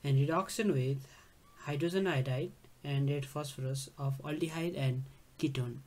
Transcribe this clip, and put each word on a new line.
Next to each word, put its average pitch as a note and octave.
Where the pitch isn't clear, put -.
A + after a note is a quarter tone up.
and C3+
redoxon F3+
with C3+
hydrogen E3+
iodide C3+
and C#3
red C#3+
phosphorus C3+
of C#3
aldehyde D#3+
and C3
ketone. C3